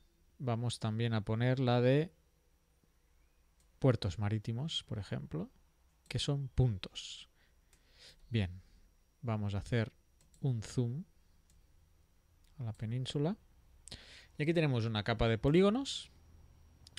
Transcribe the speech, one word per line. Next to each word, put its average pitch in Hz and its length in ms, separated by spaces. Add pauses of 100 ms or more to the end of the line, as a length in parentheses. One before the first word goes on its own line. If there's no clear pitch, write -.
(380)
vamos 120 400
también 113 360
a 110 80
poner 120 360
la 123 220
de 139 320 (1700)
puertos 110 400
marítimos, 113 680
por 113 140
ejemplo, 143 520 (560)
que - 120
son 139 300
puntos. - 840 (960)
Bien, 95 320 (640)
vamos 107 320
a 101 40
hacer 110 320 (520)
un 120 200
zoom 127 420 (1500)
a 135 60
la 110 100
península. 131 640 (960)
Y 151 60
aquí 151 100
tenemos 143 320
una 110 180
capa 117 260
de 113 100
polígonos, 196 720 (880)